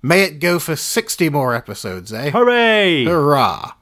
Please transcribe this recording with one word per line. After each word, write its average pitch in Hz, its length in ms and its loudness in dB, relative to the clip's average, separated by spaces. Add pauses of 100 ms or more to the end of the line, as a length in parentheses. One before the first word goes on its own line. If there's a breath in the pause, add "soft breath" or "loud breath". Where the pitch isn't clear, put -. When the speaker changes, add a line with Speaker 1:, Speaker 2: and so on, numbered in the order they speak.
Speaker 1:
may 170 220 2
it 151 180 -4
go 175 180 2
for 160 180 -4
sixty - 520 -2
more 135 260 0
episodes, 98 560 -8
eh? 127 200 -4
Speaker 2:
Hooray! 214 720 2
Speaker 1:
Hurrah! 143 760 2